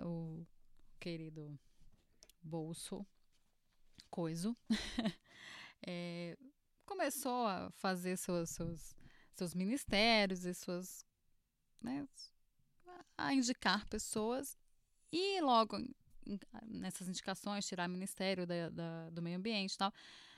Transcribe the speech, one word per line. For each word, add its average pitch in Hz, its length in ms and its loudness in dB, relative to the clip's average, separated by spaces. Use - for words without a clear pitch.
o 165 420 -4
querido 156 580 -6
Bolso 170 640 -4
Coiso, 170 480 0
<laughs> 220 500 2
é, 175 520 -4
começou 269 640 0
a 185 240 0
fazer 185 460 0
seus, 170 320 0
seus, 165 460 -6
seus 175 200 -4
ministérios 202 920 6
e 180 100 -2
suas, - 520 -6
né, 277 260 -4
a - 160 4
indicar 233 540 4
pessoas. 226 680 -2
E 381 300 4
logo 226 360 8
em, 220 160 -4
em, 202 140 -4
nessas 185 400 -6
indicações, 196 600 -4
tirar 180 200 -2
ministério 185 600 0
da, 170 220 0
da, 165 400 -6
do 170 120 -6
meio 170 160 -2
ambiente 196 360 0
e - 40 -8
tal, 196 140 4